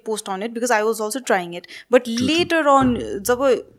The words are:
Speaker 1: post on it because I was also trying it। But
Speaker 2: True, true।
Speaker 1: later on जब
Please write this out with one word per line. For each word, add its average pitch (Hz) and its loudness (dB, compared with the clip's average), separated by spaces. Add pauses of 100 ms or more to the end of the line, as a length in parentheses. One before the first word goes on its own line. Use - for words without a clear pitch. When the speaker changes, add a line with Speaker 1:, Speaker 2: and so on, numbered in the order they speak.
(100)
Speaker 1:
post 208 -6
on 190 -6
it 233 -8
because 233 -4
I 214 2
was 220 -2
also 214 -4 (100)
trying 180 0
it। 175 -14 (260)
But 247 4
Speaker 2:
True, 233 -4
true। 247 0
Speaker 1:
later 330 2
on 262 4 (220)
जब 240 0 (120)